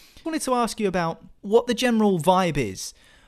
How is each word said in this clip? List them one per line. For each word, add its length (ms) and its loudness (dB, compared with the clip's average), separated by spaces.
I 80 -20
wanted 200 -6
to 100 -2
ask 260 -2
you 80 -2
about 340 -4
what 260 2
the 60 0
general 440 2
vibe 380 2
is 380 -6